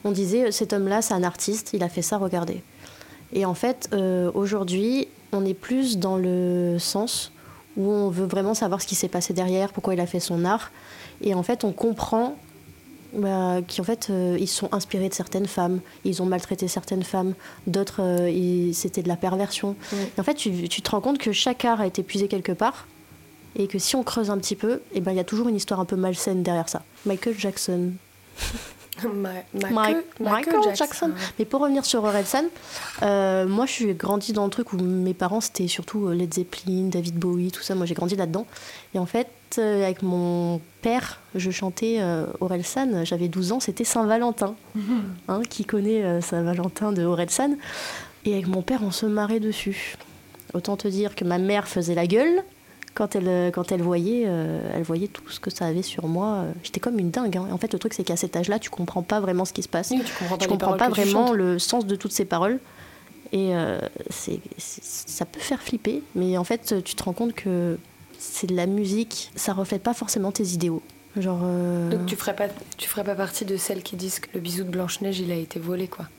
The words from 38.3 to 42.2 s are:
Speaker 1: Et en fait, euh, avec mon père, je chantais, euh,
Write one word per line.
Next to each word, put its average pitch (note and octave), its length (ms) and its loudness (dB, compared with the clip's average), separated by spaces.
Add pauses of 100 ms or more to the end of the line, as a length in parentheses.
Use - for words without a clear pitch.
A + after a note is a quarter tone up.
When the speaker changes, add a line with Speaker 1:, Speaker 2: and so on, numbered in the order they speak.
Speaker 1:
Et F#3+ 40 2
en F3+ 60 0
fait, A#3 220 0 (320)
euh, G#3 240 4
avec F#3 180 0
mon F3 580 2 (220)
père, A#3+ 380 0 (160)
je F#3 160 0
chantais, A3 480 0
euh, E3+ 260 0 (160)